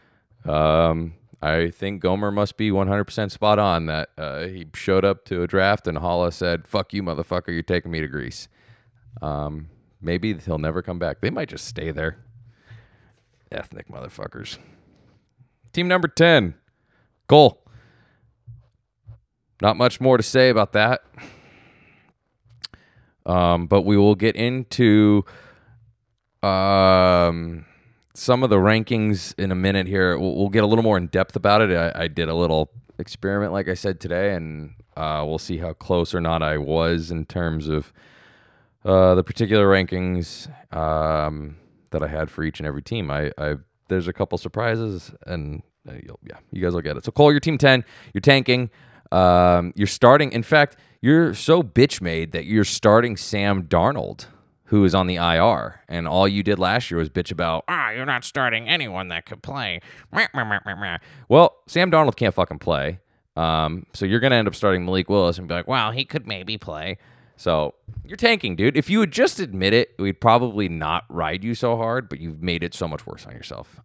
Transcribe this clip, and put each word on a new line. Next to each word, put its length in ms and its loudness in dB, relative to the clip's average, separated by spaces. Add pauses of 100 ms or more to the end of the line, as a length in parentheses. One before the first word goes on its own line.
(460)
Um, 720 2 (260)
I 280 -2
think 320 -10
Gomer 300 -2
must 260 -2
be 140 -2
one 160 0
hundred 180 -2
percent 260 -6
spot 280 2
on 280 0
that, 300 -6
uh, 240 -8
he 340 -12
showed 280 0
up 220 0
to 160 -6
a 60 -2
draft 400 0
and 100 -4
Hala 340 -2
said, 360 -4
"Fuck 260 -6
you, 80 -6
motherfucker, 460 -6
you're 160 -6
taking 280 -4
me 100 -6
to 60 -6
Greece." 400 -12 (720)
Um, 480 -8 (320)
maybe 320 -4
he'll 240 -6
never 240 -4
come 160 -10
back. 240 -6
They 80 -2
might 200 -8
just 160 -16
stay 260 -10
there. 340 -8 (1300)
Ethnic 380 -16
motherfuckers. 680 -16 (1120)
Team 160 -2
number 200 2
ten. 480 4 (720)
Cole. 340 8 (2000)
Not 160 2
much 240 0
more 160 4
to 60 2
say 260 4
about 240 2
that. 300 2 (2250)
Um, 420 2
but 140 4
we 160 4
will 160 6
get 220 0
into, 920 4 (1160)
um, 1200 4 (480)
some 300 0
of 80 2
the 60 6
rankings 840 0
in 120 -2
a 40 -2
minute 320 0
here. 320 0
We'll, 160 -2
we'll 140 0
get 140 2
a 40 2
little 160 4
more 140 4
in 100 -2
depth 280 -2
about 260 2
it. 140 2
I, 280 -2
I 40 -2
did 220 -4
a 60 -4
little 340 0 (300)
experiment, 520 -6
like 160 -4
I 60 -2
said, 260 -6
today, 360 -2
and, 400 -10 (200)
uh, 300 -4
we'll 140 -4
see 180 -8
how 160 -8
close 400 -2
or 80 -2
not 220 -2
I 140 -2
was 520 -2
in 160 -6
terms 420 -6
of, 240 -4 (920)
uh, 320 6
the 80 2
particular 440 2
rankings, 800 0 (240)
um, 880 -4 (320)
that 140 -4
I 40 -4
had 220 -6
for 140 -8
each 160 -6
and 80 -6
every 160 -8
team. 260 -6
I, 300 -4
I, 160 -4 (320)
there's 200 -2
a 60 -6
couple 240 -4
surprises, 760 -6 (140)
and, 380 -8 (260)
uh, 40 -16
you'll, 300 -18
yeah, 140 -20 (140)
you 100 -8
guys 120 0
will 80 -4
get 140 -6
it. 100 -12
So, 60 -8
Cole, 200 6
you're 80 4
team 180 -2
ten. 260 6 (300)
You're 80 -4
tanking. 480 2 (420)
Um, 640 4
you're 120 -2
starting. 440 6
In 120 -4
fact, 340 2 (220)
you're 360 4
so 260 4
bitch-made 680 0
that 140 -6
you're 180 2
starting 520 4
Sam 480 -2
Darnold, 600 -2 (400)
who 180 4
is 120 4
on 100 2
the 140 -4
I 180 2
R, 500 0
and 200 -8
all 200 2
you 140 -2
did 160 0
last 320 -2
year 80 -4
was 120 -2
bitch 220 -6
about, 360 -4
"Ah, 240 -4
you're 160 -10
not 160 -4
starting 440 -2
anyone 420 -4
that 180 -10
could 160 -18
play." 360 -8 (320)
Meh, 220 -2
meh, 100 -2
meh, 220 -2
meh, 80 -8
meh. 240 -8 (320)
Well, 280 6 (100)
Sam 240 0
Darnold 240 2
can't 180 0
fucking 240 -2
play. 420 -4 (360)
Um, 580 -2
so 140 -6
you're 120 2
gonna 160 2
end 120 2
up 80 -6
starting 300 0
Malik 220 -2
Willis 300 2
and 100 -12
be 60 -6
like, 140 -8
"Well, 240 -2
he 120 -6
could 220 -10
maybe 320 -10
play." 400 -10 (400)
So 380 -2 (280)
you're 140 -16
tanking, 380 -2
dude. 200 0
If 140 -2
you 80 2
would 140 0
just 280 0
admit 340 -2
it, 260 2
we'd 200 -4
probably 480 2
not 420 -6
ride 340 -6
you 100 -6
so 240 -2
hard, 320 -6
but 100 -12
you've 220 -12
made 220 -2
it 100 -8
so 140 -6
much 180 -10
worse 220 -16
on 60 -18
yourself. 520 -18